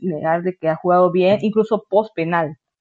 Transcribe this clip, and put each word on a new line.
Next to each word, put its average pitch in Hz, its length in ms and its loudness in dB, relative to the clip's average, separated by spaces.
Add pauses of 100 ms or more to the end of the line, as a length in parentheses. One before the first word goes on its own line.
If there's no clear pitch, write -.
negar 160 420 -2
de 180 140 -4
que 160 120 -4
ha 160 80 0
jugado 180 340 2
bien, 185 320 2
incluso 214 460 0
post 208 260 0
penal. 165 440 -4 (220)